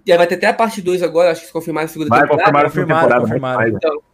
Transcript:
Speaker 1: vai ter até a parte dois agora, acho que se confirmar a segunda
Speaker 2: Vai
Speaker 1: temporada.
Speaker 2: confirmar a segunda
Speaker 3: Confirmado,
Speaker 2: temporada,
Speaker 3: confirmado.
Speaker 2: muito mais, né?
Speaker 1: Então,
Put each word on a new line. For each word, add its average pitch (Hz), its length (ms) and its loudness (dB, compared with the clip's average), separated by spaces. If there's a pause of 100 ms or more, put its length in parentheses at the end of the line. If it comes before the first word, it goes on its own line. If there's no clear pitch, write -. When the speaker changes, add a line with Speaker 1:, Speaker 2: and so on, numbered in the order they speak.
Speaker 1:
vai 175 180 6
ter 180 80 -2
até 202 140 -2
a 233 40 2
parte 214 300 -2
dois 180 200 -2
agora, 170 280 2
acho 165 120 -4
que - 40 -20
se - 60 -20
confirmar 156 320 -6
a 160 40 -6
segunda 156 220 -6
Speaker 2:
Vai 135 120 4
Speaker 1:
temporada. 147 200 0
Speaker 2:
confirmar 208 240 4
a - 20 0
segunda 175 260 -2
Speaker 3:
Confirmado, 160 120 2
Speaker 2:
temporada, 123 200 2
Speaker 3:
confirmado. 127 340 -4
Speaker 2:
muito 113 120 0
mais, - 0 -
né? 101 100 -6
Speaker 1:
Então, 151 200 -4 (120)